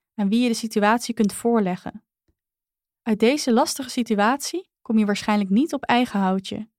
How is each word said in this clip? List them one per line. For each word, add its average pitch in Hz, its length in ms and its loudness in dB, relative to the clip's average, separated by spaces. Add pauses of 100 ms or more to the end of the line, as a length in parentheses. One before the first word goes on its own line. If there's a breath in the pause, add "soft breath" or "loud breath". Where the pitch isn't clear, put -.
(160)
aan 202 140 -2
wie 226 120 2
je 247 60 2
de 226 60 2
situatie 220 600 0
kunt 208 200 0
voorleggen. 208 720 -2 (960)
Uit 214 180 -2
deze 254 340 2
lastige 254 360 0
situatie 240 800 -2 (120)
kom 220 160 0
je 214 80 4
waarschijnlijk 208 440 0
niet 220 240 2
op 277 100 -6
eigen 240 360 0
houtje. 190 600 -2